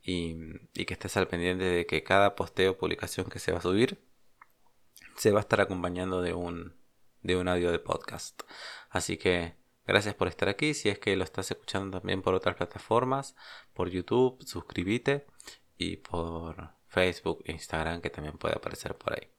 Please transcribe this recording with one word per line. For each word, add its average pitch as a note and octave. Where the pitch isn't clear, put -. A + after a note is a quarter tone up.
y, E2+
y F#2
que -
estés -
al F#2+
pendiente F2+
de F2
que -
cada G2
posteo F#2
o F#2
publicación F2+
que -
se -
va F2
a E2+
subir G#2
se G#2+
va G2+
a -
estar G2+
acompañando F2+
de F2
un, F2
de F2+
un F2+
audio F2
de E2+
podcast. -
Así F2+
que F2
gracias G2+
por F2+
estar F#2
aquí. D3
Si G#2+
es G2+
que G2
lo F#2
estás -
escuchando F#2+
también F#2+
por F#2
otras F#2+
plataformas, B2+
por F2+
YouTube, A#2+
suscríbete, A#2
y F2
por E2
Facebook -
e -
Instagram, E2
que D#2+
también D2+
puede D#2
aparecer -
por -
ahí. -